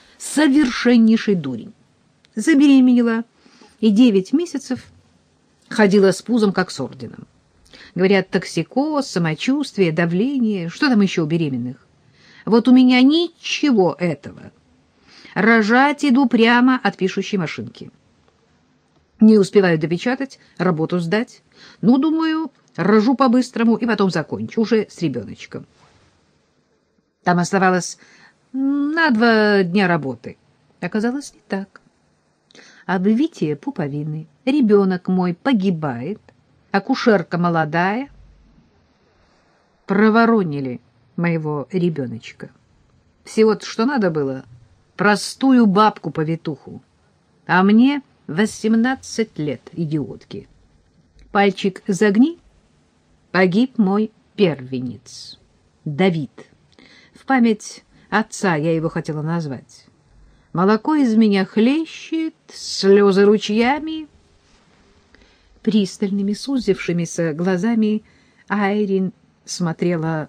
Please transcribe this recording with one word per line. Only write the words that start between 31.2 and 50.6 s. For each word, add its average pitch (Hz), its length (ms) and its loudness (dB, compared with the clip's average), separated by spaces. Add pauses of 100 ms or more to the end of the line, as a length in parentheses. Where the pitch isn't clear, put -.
не - 140 -20
так. - 340 -10 (1040)
Обвитие 190 720 -2
пуповины. 151 720 -8 (180)
Ребенок 202 600 2
мой 180 260 0
погибает. 175 880 -4 (500)
Акушерка 202 640 0
молодая. 175 720 -2 (1800)
Проворонили 208 920 0 (360)
моего 156 560 -4
ребеночка. 151 800 -6 (760)
Всего-то, 220 420 0
что - 200 -4
надо 247 260 0
было, 135 340 -6 (500)
простую 226 680 2
бабку-повитуху. 165 1160 -2 (640)
А 175 180 2
мне 247 380 4 (260)
восемнадцать 220 1080 -4
лет, 147 240 -6 (120)
идиотки. 156 720 -8 (840)